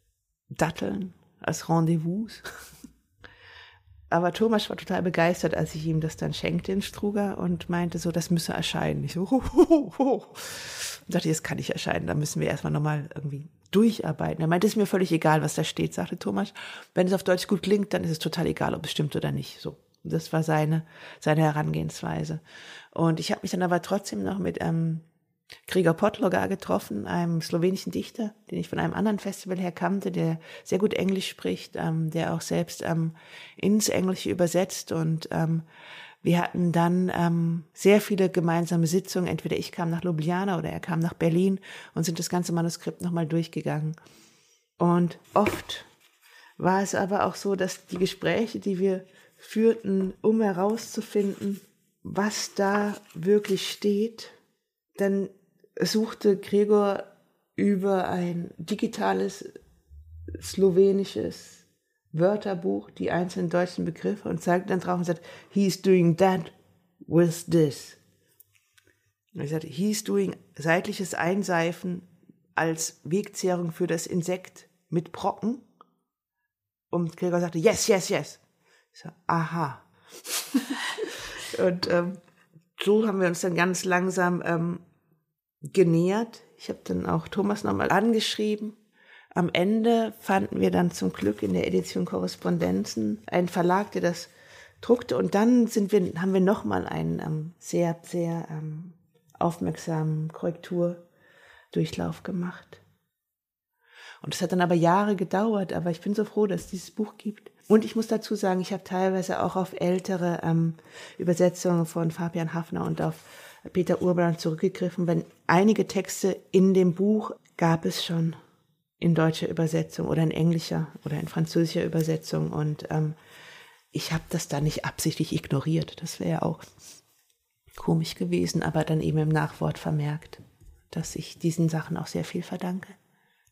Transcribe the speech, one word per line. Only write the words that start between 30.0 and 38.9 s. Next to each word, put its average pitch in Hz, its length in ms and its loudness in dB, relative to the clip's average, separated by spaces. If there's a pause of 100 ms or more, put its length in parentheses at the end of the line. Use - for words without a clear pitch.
der 165 280 -2 (240)
sehr - 160 -2
gut 202 140 2
Englisch 190 340 -2
spricht, - 480 -6
ähm, 160 340 -2
der 165 240 -2
auch 165 80 -4
selbst, 170 420 -4
ähm, 165 320 -2 (400)
ins 208 340 2
Englische 185 400 0
übersetzt. 180 640 0
Und, 160 400 -2
ähm, 165 300 0 (640)
wir 170 180 4
hatten 175 300 0
dann, 175 420 2
ähm, 170 500 0 (100)
sehr 208 280 6
viele 190 280 2
gemeinsame 170 580 2
Sitzungen. 180 400 0